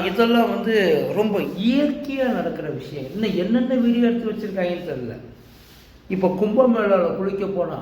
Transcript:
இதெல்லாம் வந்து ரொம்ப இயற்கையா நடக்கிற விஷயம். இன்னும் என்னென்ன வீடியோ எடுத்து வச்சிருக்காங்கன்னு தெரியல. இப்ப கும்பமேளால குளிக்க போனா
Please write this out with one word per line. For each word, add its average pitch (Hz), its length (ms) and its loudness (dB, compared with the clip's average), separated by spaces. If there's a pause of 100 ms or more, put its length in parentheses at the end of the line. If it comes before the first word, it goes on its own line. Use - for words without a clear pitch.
இதெல்லாம் 233 500 2
வந்து 220 240 0 (360)
ரொம்ப 202 260 0 (200)
இயற்கையா 269 720 0
நடக்கிற 165 420 -4
விஷயம். 127 380 -10
இன்னும் 196 280 -2
என்னென்ன 240 400 0
வீடியோ 233 280 4
எடுத்து 220 240 0
வச்சிருக்காங்கன்னு 180 600 -4
தெரியல. 123 260 -8 (920)
இப்ப 185 220 0
கும்பமேளால 208 800 4
குளிக்க 196 340 -4
போனா 170 360 -4